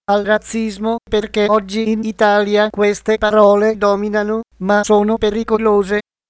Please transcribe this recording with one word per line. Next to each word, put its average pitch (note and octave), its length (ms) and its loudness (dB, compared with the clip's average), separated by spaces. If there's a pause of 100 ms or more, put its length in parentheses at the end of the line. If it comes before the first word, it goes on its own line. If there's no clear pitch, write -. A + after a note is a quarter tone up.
al G3+ 160 0
razzismo, G#3+ 760 -4
perché G#3 460 -2
oggi G#3+ 420 0
in A3 140 -2
Italia G#3 680 0
queste G#3 480 -2
parole G#3+ 580 4
dominano, G#3 680 -2 (160)
ma G3+ 260 0
sono G#3+ 340 2
pericolose, G#3 840 0 (280)